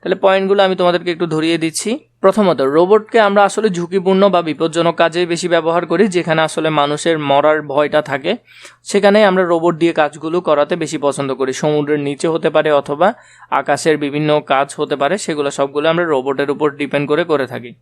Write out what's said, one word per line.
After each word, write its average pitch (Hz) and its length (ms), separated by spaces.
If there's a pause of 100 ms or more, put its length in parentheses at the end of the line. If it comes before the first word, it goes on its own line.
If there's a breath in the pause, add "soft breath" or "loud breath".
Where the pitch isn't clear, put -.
তাহলে 185 200
পয়েন্টগুলো 196 440
আমি 185 140
তোমাদেরকে 175 340
একটু 175 100 (100)
ধরিয়ে 165 280
দিচ্ছি। 160 260 (340)
প্রথমত, 190 360 (160)
রোবটকে 208 420 (100)
আমরা 202 160
আসলে 208 240 (100)
ঝুঁকিপূর্ণ 185 460 (100)
বা 175 160
বিপজ্জনক 160 520
কাজে 165 240
বেশি 170 280
ব্যবহার 165 380
করি, 175 120 (120)
যেখানে 160 320
আসলে 160 220 (100)
মানুষের 147 360 (140)
মরার 147 300 (120)
ভয়টা 147 300
থাকে, 143 300 (560 loud breath)
সেখানেই 202 420
আমরা 185 140
রোবট 170 380
দিয়ে 170 120
কাজগুলো 160 480
করাতে 165 320 (100)
বেশি 156 220
পছন্দ 139 240 (100)
করি। 131 120 (100)
সমুদ্রের 151 460
নিচে 143 260
হতে 160 220
পারে 156 140 (120)
অথবা 147 260 (520 loud breath)
আকাশের 147 380
বিভিন্ন 147 320 (220)
কাজ 139 160 (120)
হতে 147 220
পারে, 147 160
সেগুলো 147 340
সবগুলো 139 380
আমরা 170 160
রোবটের 139 460
উপর 143 160 (120)
ডিপেন্ড 143 320
করে 156 200
করে 139 160
থাকি। 120 340